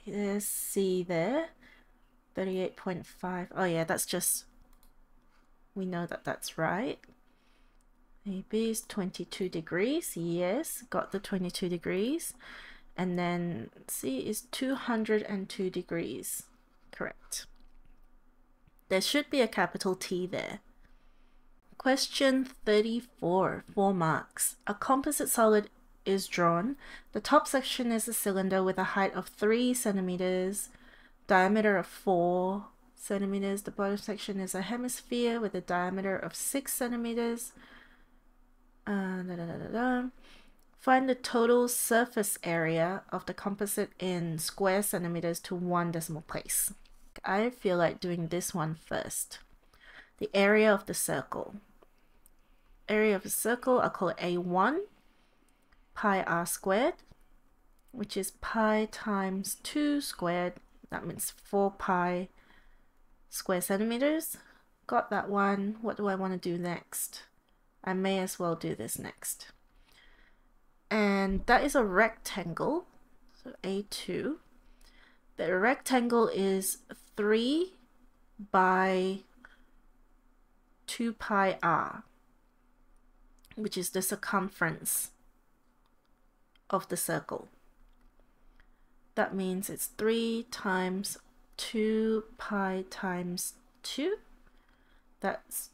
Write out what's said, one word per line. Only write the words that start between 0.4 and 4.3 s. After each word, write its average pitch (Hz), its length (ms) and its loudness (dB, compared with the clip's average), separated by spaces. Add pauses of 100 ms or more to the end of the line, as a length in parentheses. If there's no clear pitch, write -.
C 185 580 0
there. 185 460 0 (840)
Thirty-eight 185 400 -2
point - 320 -6
five. 180 480 -6
Oh 190 100 0
yeah, 165 200 2
that's - 220 -2
just, - 400 -2 (1300)